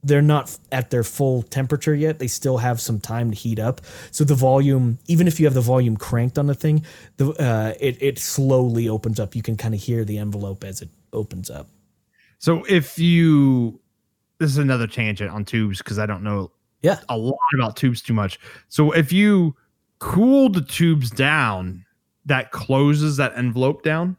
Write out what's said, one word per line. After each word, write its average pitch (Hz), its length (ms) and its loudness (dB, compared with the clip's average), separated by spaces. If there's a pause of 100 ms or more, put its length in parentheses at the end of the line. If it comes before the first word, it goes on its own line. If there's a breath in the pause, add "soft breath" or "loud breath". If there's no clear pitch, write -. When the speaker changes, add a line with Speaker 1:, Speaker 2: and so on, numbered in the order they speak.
Speaker 1:
they're 143 180 4
not 147 240 4
f-, - 140 -16 (120)
at 127 200 -4
their 123 120 0
full 127 400 -2
temperature 139 500 -2
yet. 156 260 -2
They 131 80 -4
still 127 320 -2
have 120 200 0
some 110 200 -4
time 117 320 -4
to 107 40 -6
heat 110 240 -4
up. 117 220 -4 (300 loud breath)
So - 120 0
the 143 120 4
volume, 131 720 2
even 170 200 4
if 160 120 -2
you 156 80 4
have 131 80 2
the 131 60 4
volume 120 360 2
cranked 123 420 -2
on 143 80 0
the 143 60 0
thing, 156 320 0 (320 loud breath)
the, 139 140 0
uh, 113 480 0
it, 131 220 -2
it 135 180 0
slowly 127 680 0
opens 110 320 -2
up. 104 160 -6
You 113 60 -4
can 110 160 -4
kinda 113 180 -4
hear 113 300 -4
the 104 140 -6
envelope 101 440 -8
as 95 180 -12
it 85 80 -16 (240)
opens 107 360 -8
up. 71 180 -14 (720)
Speaker 2:
So 165 300 0
if 175 280 0
you, 151 840 4 (600)
this 160 120 0
is 135 80 0
another 131 280 0
tangent 104 440 -4
on 104 120 -6
tubes, 104 380 -2
'cause 107 180 -6
I 107 60 -2
don't 101 180 -6
know 101 280 -4 (320)
Speaker 1:
Yeah. 165 160 2 (100)
Speaker 2:
a 120 80 -4
lot 113 200 -4 (180)
about 113 200 -2
tubes 123 260 -2
too - 120 -4
much. 104 260 -2 (300 loud breath)
So 151 220 2
if 165 200 0
you 190 440 2 (440)
cool 262 500 4
the 185 120 0
tubes 151 480 0
down, 107 760 0 (440)
that 131 240 0
closes 143 680 0
that 135 180 -2
envelope 123 480 -2
down? 170 360 -2